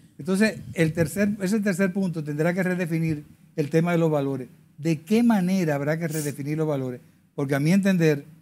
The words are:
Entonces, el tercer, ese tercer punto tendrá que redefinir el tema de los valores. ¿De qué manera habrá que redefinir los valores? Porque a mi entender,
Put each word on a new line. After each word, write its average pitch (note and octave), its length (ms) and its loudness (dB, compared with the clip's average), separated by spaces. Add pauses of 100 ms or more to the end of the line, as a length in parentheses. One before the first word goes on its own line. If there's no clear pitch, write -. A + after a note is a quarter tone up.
(180)
Entonces, F#3+ 420 0 (160)
el D#3+ 180 2
tercer, G3 360 0 (120)
ese F#3+ 180 0
tercer G3 320 0
punto F3+ 320 -2
tendrá D3+ 300 0
que F#3 100 0
redefinir E3 600 -2 (320)
el C#3+ 140 -2
tema E3 220 2
de F3 60 2
los E3 140 2
valores. C#3 380 -2 (280)
¿De D#3 240 -2
qué A3+ 220 2
manera F#3 520 2
habrá C#3+ 220 -2
que E3+ 100 -4
redefinir D3 500 -4
los D#3 100 0
valores? C3 340 -4 (320)
Porque C#3+ 220 -2
a C3+ 40 0
mi D3+ 120 2
entender, F3+ 540 4 (160)